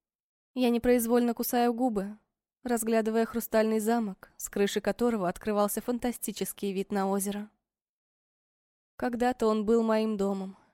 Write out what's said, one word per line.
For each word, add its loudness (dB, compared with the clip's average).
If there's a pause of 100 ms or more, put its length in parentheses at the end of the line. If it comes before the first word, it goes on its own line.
(540)
Я 2
непроизвольно 2
кусаю 0
губы, -2 (460)
разглядывая 0
хрустальный 0
замок, -2
с -10
крыши 0
которого 0
открывался -2
фантастический -4
вид -4
на 2
озеро. -2 (1500)
Когда-то 0
он 2
был 4
моим 0
домом. -4 (180)